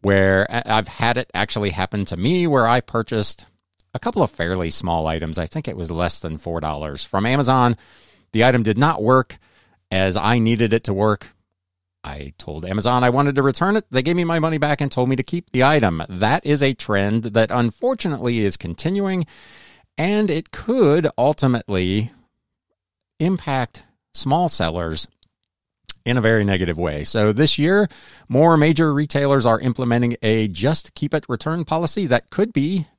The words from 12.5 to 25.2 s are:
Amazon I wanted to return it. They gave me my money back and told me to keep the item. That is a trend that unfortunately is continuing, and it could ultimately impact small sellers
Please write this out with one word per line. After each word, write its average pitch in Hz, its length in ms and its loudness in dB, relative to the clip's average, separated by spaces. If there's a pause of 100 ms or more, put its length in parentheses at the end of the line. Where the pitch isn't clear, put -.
Amazon 117 380 0
I 123 60 4
wanted 139 260 2
to 139 60 2
return 170 340 2
it. 214 140 -2
They 127 120 0
gave 165 140 0
me 175 80 0
my 165 160 -2
money 160 180 -2
back 147 240 0
and 135 100 -2
told 127 160 0
me 131 80 2
to 127 60 -4
keep - 280 -6
the 127 120 2
item. 113 460 4
That 107 360 -2
is 143 180 2
a 135 120 2
trend 104 480 -2
that 113 300 0
unfortunately 123 880 -2
is 101 160 0
continuing, 185 680 -4 (720)
and 202 360 0
it - 180 -4
could 175 560 2 (100)
ultimately 117 960 0 (1080)
impact 156 640 -4 (280)
small 160 360 0
sellers 82 580 -4 (1000)